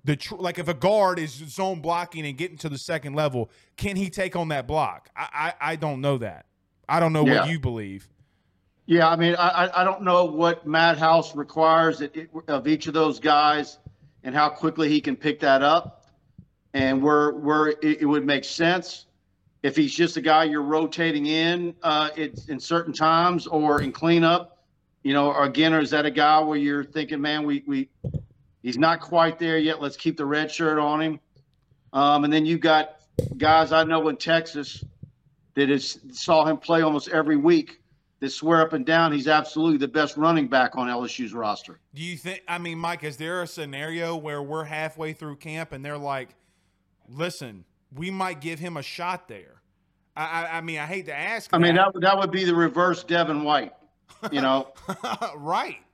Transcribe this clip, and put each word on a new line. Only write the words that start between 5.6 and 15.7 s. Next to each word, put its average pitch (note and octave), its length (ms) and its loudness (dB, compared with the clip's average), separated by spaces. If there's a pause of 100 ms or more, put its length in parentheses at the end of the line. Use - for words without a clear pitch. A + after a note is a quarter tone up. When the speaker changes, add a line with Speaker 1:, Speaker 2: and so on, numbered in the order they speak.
Speaker 1:
I, D3+ 120 -2
I E3 40 -6
don't D3 240 -4
know C#3 180 0
that. F#2+ 280 -10 (420)
I D#3+ 120 2
don't D#3+ 120 4
know D3+ 140 4
Speaker 2:
Yeah. B2 140 6
Speaker 1:
what D#3 100 0
you E3 80 -2
believe. A2 500 -6 (760)
Speaker 2:
Yeah, E3 220 6
I E3+ 60 4
mean, E3+ 220 2
I, F3 120 4 (180)
I, F3+ 160 2
I - 20 2
don't G3 180 0
know F3+ 220 4
what E3 420 0
Matt E3 320 4
House D#3+ 380 4
requires D#3+ 640 2
it, C#3+ 160 -8
it, D#3+ 140 -12 (180)
of C3+ 180 -2
each D3+ 220 0
of D3 60 -4
those D3+ 260 2
guys D3+ 580 2 (460)
and C3 100 -8
how D3+ 140 4
quickly D#3+ 400 -2
he D3+ 120 2
can C#3 140 -4
pick D3 260 -4
that C3+ 220 4
up. D#3+ 440 0 (680)